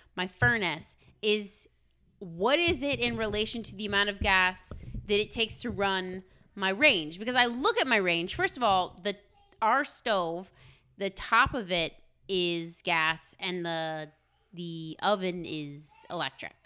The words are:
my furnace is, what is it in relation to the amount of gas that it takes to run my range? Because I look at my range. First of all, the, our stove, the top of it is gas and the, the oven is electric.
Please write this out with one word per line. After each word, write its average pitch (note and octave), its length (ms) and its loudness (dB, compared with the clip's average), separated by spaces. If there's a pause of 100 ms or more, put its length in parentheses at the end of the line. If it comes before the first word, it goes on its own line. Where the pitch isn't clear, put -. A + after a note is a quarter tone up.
(160)
my F3+ 120 -4
furnace F#3+ 680 0 (260)
is, G#3 460 0 (520)
what G3 400 2
is E4+ 240 2
it C#4 160 0
in A#3 180 0
relation G#3+ 460 -2
to G3 120 -10
the G#3 100 -6
amount G3+ 240 2
of G3+ 100 -6
gas F#3+ 520 2 (360)
that G#3 140 4
it G#3 100 -6
takes A3+ 300 -4
to B3 80 -4
run F#3 540 -2 (320)
my F#3+ 140 0
range? F#3+ 500 4
Because A3 160 -4
I B3 120 6
look C#4 300 0
at E4 100 2
my A#3 100 6
range. F3 380 0
First F4+ 220 0
of B3+ 60 -2
all, F#3 400 2
the, G3 120 -2 (460)
our B3 240 4
stove, F#3 680 -2 (460)
the G3 120 -2
top A#3 440 2
of G3+ 180 -4
it E3+ 220 2 (340)
is E3+ 560 -2
gas D#3+ 560 0
and F3+ 260 -4
the, D#3+ 440 -4 (440)
the E3 480 -10
oven F#3 440 0
is D3+ 460 -8 (180)
electric. D#3 440 -6 (120)